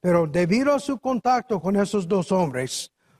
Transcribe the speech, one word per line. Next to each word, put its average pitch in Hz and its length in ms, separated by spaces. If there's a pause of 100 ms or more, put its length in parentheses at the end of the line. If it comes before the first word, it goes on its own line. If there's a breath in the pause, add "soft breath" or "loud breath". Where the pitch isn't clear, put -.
pero 170 260
debido 180 460
a 277 60
su 277 200
contacto 247 600
con 185 160
esos 196 320
dos 175 240
hombres, 135 600 (280)